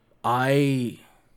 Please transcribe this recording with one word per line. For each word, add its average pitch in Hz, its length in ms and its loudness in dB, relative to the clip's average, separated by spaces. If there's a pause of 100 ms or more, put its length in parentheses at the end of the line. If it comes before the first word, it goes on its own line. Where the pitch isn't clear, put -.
(240)
I, 131 760 0 (380)